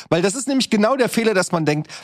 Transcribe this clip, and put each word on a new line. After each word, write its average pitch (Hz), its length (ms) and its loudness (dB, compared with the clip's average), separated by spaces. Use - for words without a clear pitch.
weil 170 120 2
das 196 140 0
ist 262 120 -8
nämlich 269 220 -2
genau 220 260 2
der 247 140 0
Fehler, 220 240 0
dass 185 180 0
man 165 140 0
denkt, 151 260 -2